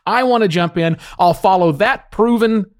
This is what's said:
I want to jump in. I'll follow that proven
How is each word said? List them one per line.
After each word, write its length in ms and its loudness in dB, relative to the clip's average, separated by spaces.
I 160 0
want 200 0
to 40 0
jump 300 -2
in. 200 -2
I'll 140 2
follow 400 2
that 360 -2
proven 560 0